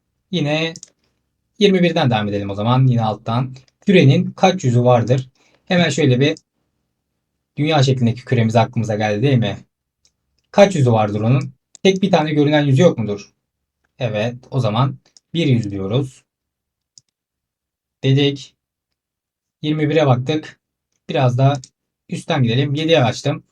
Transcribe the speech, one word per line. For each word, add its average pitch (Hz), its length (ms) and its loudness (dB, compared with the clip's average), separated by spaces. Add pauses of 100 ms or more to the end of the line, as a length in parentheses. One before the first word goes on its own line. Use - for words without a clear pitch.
(320)
Yine 156 420 -4 (880)
yirmi 190 240 2
birden 160 260 0
devam 107 180 0
edelim 101 220 -6
o 98 60 -10
zaman, 123 320 2
yine 117 160 0
alttan. 113 520 -6 (300)
Kürenin 175 460 4
kaç 185 320 0
yüzü 123 200 2
vardır? 120 460 2 (360)
Hemen 175 240 0
şöyle 131 300 0
bir 147 160 0 (1200)
dünya 147 260 0
şeklindeki 123 420 0
küremiz 113 300 0
aklımıza 110 400 0
geldi, 107 260 -2
değil 135 160 2
mi? 101 200 -2 (920)
Kaç 196 240 4
yüzü 123 160 2
vardır 107 300 0
onun? 131 320 -2 (300)
Tek 190 180 0
bir 185 100 0
tane 156 220 0
görünen 147 320 2
yüzü 139 160 2
yok 175 160 4
mudur? 101 360 -8 (680)
Evet, 113 360 -4 (160)
o 135 80 -4
zaman 117 380 -2 (360)
bir 165 140 -2
yüz 107 240 0
diyoruz. 98 520 -6 (1800)
Dedik. 139 520 0 (1040)
Yirmi 151 280 -2
bire 151 180 2
baktık. 131 520 -2 (500)
Biraz 123 280 0
da 135 160 4 (560)
üstten 160 340 -4
gidelim. 143 320 -2
Yediye 160 280 2
açtım. 135 480 -4